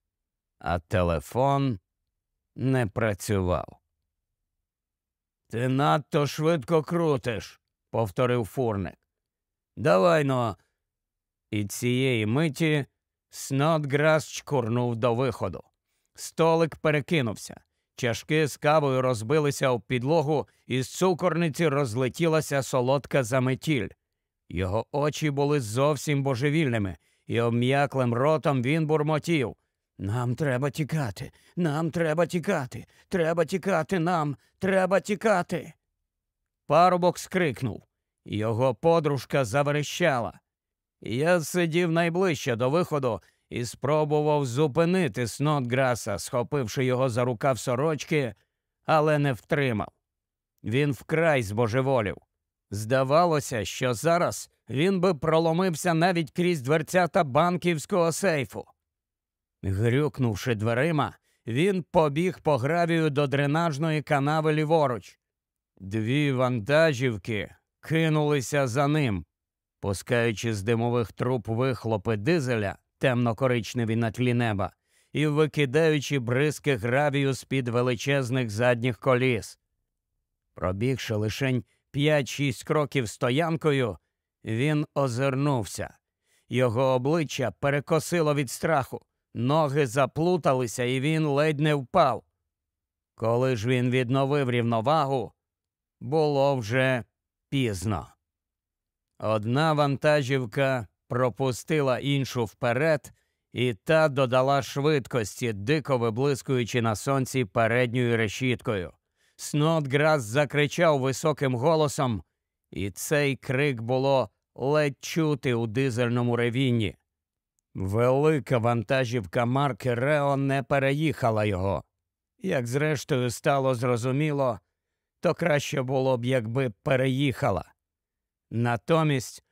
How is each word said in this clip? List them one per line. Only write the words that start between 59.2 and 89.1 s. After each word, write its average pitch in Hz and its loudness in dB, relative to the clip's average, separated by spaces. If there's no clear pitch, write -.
Грюкнувши 117 0
дверима, 120 0
він 165 0
побіг 160 2
по 147 2
гравію 165 2
до 143 0
дренажної 151 0
канави 151 0
ліворуч. 151 0
Дві 113 0
вантажівки 123 0
кинулися 147 0
за 139 0
ним, 135 0
пускаючи 117 -2
з 98 -6
димових 117 0
труб 123 -4
вихлопи 113 -2
дизеля, 120 -2
темно-коричневі 120 0
на 117 0
тлі 123 0
неба, 107 0
і 147 0
викидаючи 147 2
бризки 135 0
гравію 135 0
з-під 131 -4
величезних 123 0
задніх 120 0
коліс. 123 0
Пробігши 107 -2
лишень 107 -2
п'ять-шість 143 0
кроків 143 -2
стоянкою, 139 0
він 147 0
озирнувся. 131 -2
Його 123 0
обличчя 131 0
перекосило 147 0
від 143 -2
страху, 151 -2